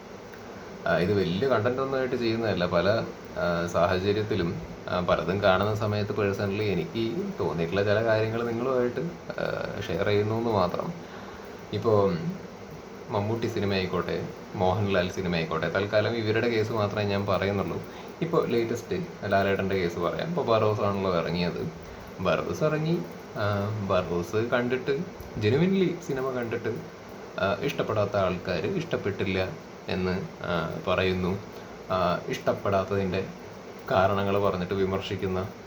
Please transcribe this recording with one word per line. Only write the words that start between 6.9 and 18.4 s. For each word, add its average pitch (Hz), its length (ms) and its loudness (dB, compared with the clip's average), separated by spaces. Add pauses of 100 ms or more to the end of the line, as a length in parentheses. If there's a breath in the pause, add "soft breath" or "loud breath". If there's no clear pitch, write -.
തോന്നിയിട്ടുള്ള 85 440 0
ചില 107 200 4
കാര്യങ്ങൾ 110 380 2
നിങ്ങളുമായിട്ട്, 123 580 0 (300)
ആ, - 500 -2
ഷെയർ 104 260 0
ചെയ്യുന്നു 104 280 4
എന്ന് 117 160 0
മാത്രം. 101 420 2 (800 loud breath)
ഇപ്പോ 104 400 4 (960)
മമ്മൂട്ടി 113 380 0
സിനിമ 101 260 0
ആയിക്കോട്ടെ, 90 540 -2 (280)
മോഹൻലാൽ 95 560 2
സിനിമ 90 240 -2
ആയിക്കോട്ടെ, 80 340 0
തൽക്കാലം 104 480 2
ഇവരുടെ 113 320 2
കേസ് 110 240 2
മാത്രമേ 104 320 0
ഞാൻ 101 220 0
പറയുന്നുള്ളൂ. 98 560 0 (400 loud breath)
ഇപ്പോ 160 240 2